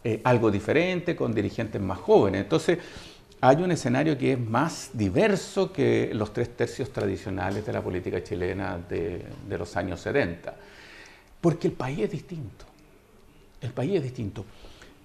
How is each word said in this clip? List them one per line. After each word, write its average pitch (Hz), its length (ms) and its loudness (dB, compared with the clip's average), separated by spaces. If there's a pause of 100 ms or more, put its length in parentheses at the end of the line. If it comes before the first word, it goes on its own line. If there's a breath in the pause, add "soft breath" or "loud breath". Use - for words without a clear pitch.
eh, 117 200 -2
algo 117 280 6
diferente, 165 640 0
con 123 180 0
dirigentes 107 480 -2
más 95 160 -4
jóvenes. 104 440 6
Entonces, 160 360 2 (640 loud breath)
hay 131 160 8
un 185 140 2
escenario 139 460 2
que 127 160 2
es 127 60 0
más 123 540 0
diverso 170 800 2
que 117 400 2
los 107 180 -2
tres 120 240 -4
tercios 117 360 -2
tradicionales 98 720 -2
de 120 80 -4
la 104 80 -2
política 98 420 -4
chilena 92 540 -4
de, 90 480 -4 (220)
de 98 100 -4
los 87 180 -8
años 90 260 -2
setenta. 95 540 -2 (840 loud breath)
Porque 170 260 2
el - 60 0
país 131 280 -6
es 202 100 0
distinto. 147 540 -10 (920)
El 120 120 -6
país 160 240 0
es 160 80 2
distinto. 117 420 -6 (600 loud breath)